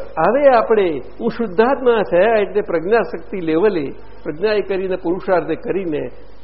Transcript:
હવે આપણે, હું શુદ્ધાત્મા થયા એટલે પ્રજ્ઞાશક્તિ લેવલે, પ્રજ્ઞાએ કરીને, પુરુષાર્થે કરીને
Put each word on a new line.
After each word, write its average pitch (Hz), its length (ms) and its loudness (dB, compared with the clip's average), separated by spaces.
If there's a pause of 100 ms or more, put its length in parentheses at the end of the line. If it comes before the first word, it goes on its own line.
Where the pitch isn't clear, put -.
હવે 247 540 4
આપણે, 202 440 2 (200)
હું 220 100 -2
શુદ્ધાત્મા 233 720 2 (100)
થયા 208 300 4
એટલે 196 200 -2
પ્રજ્ઞાશક્તિ 185 760 -2
લેવલે, 165 460 2 (380)
પ્રજ્ઞાએ 196 380 -2
કરીને, 185 340 -2
પુરુષાર્થે 170 600 0
કરીને 156 520 -4 (360)